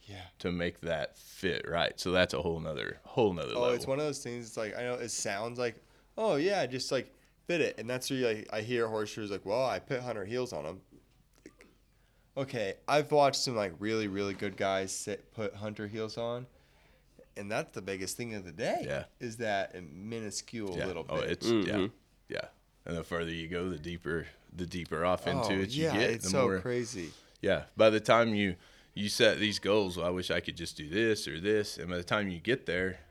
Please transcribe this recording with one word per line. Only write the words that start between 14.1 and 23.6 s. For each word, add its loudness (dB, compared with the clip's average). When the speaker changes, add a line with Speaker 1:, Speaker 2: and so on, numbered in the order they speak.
Speaker 1:
good -4
guys 0
sit, -8
put -4
hunter -6
heels -6
on, -4
and -8
that's -2
the -8
biggest -4
thing -6
of -8
the -12
day. -2
Speaker 2:
Yeah. -2
Speaker 1:
Is -8
that 0
a -10
minuscule -8
Speaker 2:
Yeah. -2
Speaker 1:
little -6
Speaker 2:
Oh, 0
Speaker 1:
bit. -2
Speaker 2:
it's, -2
Speaker 3:
Mm-hmm. 4
Speaker 2:
yeah, 2
yeah. -6
And -4
the -4
further -4
you -6
go, -2